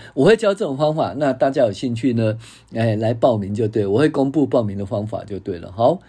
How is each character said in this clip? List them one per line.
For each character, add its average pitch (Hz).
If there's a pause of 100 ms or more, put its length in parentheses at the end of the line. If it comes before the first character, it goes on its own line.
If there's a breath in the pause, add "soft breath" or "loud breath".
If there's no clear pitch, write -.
(160 loud breath)
我 143
会 220
教 220
这 202
种 139
方 151
法， 110
那 160
大 139
家 139
有 107
兴 120
趣 117
呢， 113 (340 loud breath)
哎， 113
来 110
报 117
名 101
就 107
对， 107
我 101
会 151
公 139
布 139
报 120
名 101
的 98
方 104
法 90
就 98
对 92
了。 87
好， 123